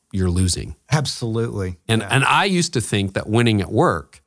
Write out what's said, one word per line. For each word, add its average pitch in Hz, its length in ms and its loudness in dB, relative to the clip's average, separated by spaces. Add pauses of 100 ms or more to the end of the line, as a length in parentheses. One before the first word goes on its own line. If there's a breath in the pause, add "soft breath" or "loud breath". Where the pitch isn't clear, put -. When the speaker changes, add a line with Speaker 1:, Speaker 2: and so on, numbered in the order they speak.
(120)
Speaker 1:
you're 92 180 0
losing. 90 440 0 (160)
Speaker 2:
Absolutely. 113 840 -4 (120)
Speaker 1:
And, 117 140 2
Speaker 2:
Yeah. 98 80 -8
Speaker 1:
and 131 140 2
I 151 200 4
used 180 300 0
to 123 80 0
think 98 320 -2
that - 160 -6
winning 110 320 4
at 82 100 -6
work 113 540 0